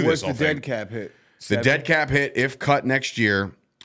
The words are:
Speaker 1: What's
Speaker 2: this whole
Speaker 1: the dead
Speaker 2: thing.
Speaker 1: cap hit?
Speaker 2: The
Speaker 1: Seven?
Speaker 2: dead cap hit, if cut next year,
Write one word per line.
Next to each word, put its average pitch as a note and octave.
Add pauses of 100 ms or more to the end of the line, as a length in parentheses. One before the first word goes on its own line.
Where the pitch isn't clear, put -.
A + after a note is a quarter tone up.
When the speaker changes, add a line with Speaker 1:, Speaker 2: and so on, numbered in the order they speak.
Speaker 1:
What's -
Speaker 2:
this D#3+
whole -
Speaker 1:
the A#2+
dead D3+
Speaker 2:
thing. -
Speaker 1:
cap A2
hit? A2 (280)
Speaker 2:
The -
Speaker 1:
Seven? A2
Speaker 2:
dead C#3+
cap D#3
hit, C#3+
if C3
cut C#3+
next C3
year, G2 (340)